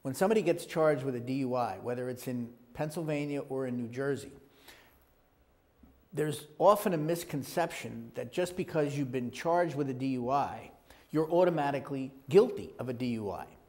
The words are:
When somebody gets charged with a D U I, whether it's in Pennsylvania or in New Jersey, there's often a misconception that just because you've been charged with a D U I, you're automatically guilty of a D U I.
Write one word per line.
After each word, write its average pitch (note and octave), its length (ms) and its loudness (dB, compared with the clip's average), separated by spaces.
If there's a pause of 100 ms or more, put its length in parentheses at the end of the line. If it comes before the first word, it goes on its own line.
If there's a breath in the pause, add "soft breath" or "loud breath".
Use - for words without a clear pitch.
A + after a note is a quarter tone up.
When C3+ 120 -4
somebody G#3+ 280 4
gets E3+ 220 2
charged D3+ 380 2
with C3 140 -2
a A#2+ 40 -4
D B2 140 -4
U C3 200 0
I, A2 280 0
whether B2 260 -4
it's B2+ 200 -6
in A#2+ 220 -4 (240)
Pennsylvania D3 720 -4
or C3+ 180 -2
in B2 100 -4
New A#2+ 120 -4
Jersey, C3 440 -4 (1800 loud breath)
there's D3+ 340 -4 (120)
often D4 360 6
a - 20 0
misconception D3+ 1200 -4
that B2+ 180 -8
just F3+ 240 -2
because D3 400 0
you've C3+ 160 -2
been B2 180 -2
charged E3+ 440 2
with C#3+ 160 -2
a C3 40 -4
D B2+ 140 -4
U B2+ 220 -2
I, A2+ 400 -2 (400 loud breath)
you're D#3 200 0
automatically C#3+ 800 2 (160)
guilty F#3+ 500 6
of B2+ 100 -4
a C3 40 -4
D A#2+ 140 -2
U A2 240 -2
I. D#2+ 160 -8 (220)